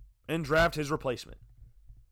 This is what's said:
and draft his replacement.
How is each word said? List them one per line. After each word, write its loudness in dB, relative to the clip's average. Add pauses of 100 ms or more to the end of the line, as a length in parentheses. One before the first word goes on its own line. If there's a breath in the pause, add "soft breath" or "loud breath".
(280)
and -2
draft 4
his -4
replacement. -4 (720)